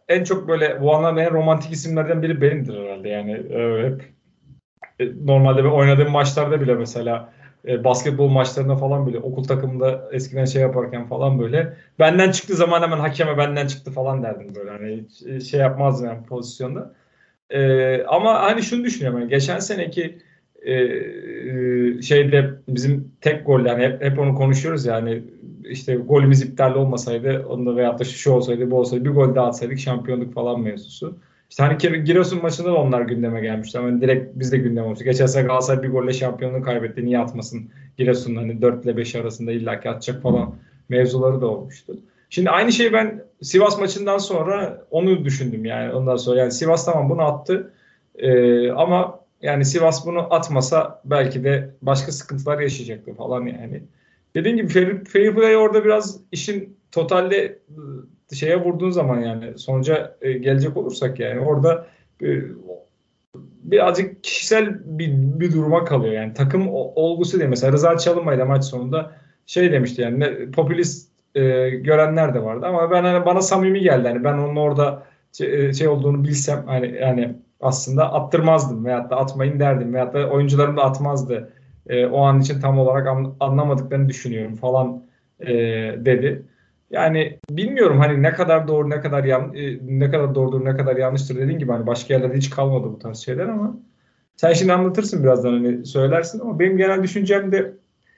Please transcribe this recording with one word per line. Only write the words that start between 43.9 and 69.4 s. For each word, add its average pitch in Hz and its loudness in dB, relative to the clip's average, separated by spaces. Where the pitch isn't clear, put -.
sonra 190 -4
onu 170 2
düşündüm 120 -2
yani. 117 -4
Ondan 127 0
sonra 123 2
yani 123 2
Sivas 165 0
tamam 151 0
bunu 160 0
attı. 151 -2
Ee, 123 4
ama 180 0
yani 139 0
Sivas 160 2
bunu 170 -2
atmasa 156 0
belki 135 0
de 139 0
başka 135 0
sıkıntılar 143 -6
yaşayacaktı 120 -6
falan 123 -6
yani. 123 -12
Dediğim 214 0
gibi 202 -2
fair, 185 0
fair 202 2
play 220 6
orada 214 4
biraz 214 0
işin 196 -8
totalde, 180 0
ıı, 139 -16
şeye 160 0
vurduğun 175 0
zaman 139 0
yani 117 -6
sonuca, 139 -2
e, 131 -2
gelecek 135 0
olursak - -4
yani 117 -4
orada, 151 2
e, 143 -2
birazcık 185 2
kişisel - 0
bir, 156 -4
bir 156 0
duruma 156 2
kalıyor. 113 0
Yani 110 -6
takım 180 0
o-, - -6
olgusu 170 0
değil. 147 2
Mesela 127 2
Rıza 165 4
Çalınbay 165 0
da 127 0
maç 135 2
sonunda 135 -6